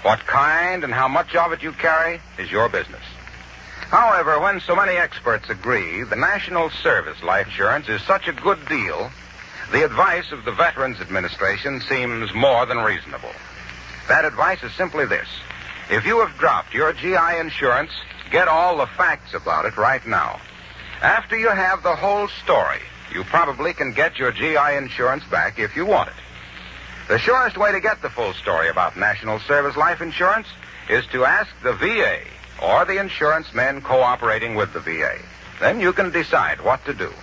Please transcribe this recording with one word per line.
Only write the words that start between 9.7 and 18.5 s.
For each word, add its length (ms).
the 120
advice 480
of 140
the 60
Veterans 500
Administration 800
seems 520
more 320
than 120
reasonable. 540
That 180
advice 380
is 100
simply 320
this. 220
If 160
you 200
have 120
dropped 360
your 200
G 220
I 240
insurance, 520
get 160
all 300